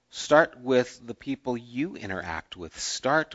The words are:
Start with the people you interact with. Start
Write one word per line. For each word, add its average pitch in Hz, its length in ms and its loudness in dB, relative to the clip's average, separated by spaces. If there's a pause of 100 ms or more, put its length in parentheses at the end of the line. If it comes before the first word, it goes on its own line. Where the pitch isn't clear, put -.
(100)
Start 151 500 4
with 123 440 2
the 117 100 -12
people 127 420 -6
you 123 400 -8
interact 87 600 -8
with. 87 220 -14
Start - 560 -2